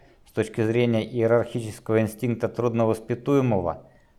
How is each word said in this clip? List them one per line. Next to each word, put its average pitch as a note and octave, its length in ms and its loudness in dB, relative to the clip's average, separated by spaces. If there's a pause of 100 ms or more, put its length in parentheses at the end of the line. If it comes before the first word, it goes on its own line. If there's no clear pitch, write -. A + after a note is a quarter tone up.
(260)
с - 60 -20
точки A2+ 300 -2
зрения A2+ 420 2
иерархического A2+ 960 0
инстинкта A2+ 480 -2
трудновоспитуемого – A#2 1400 0 (340)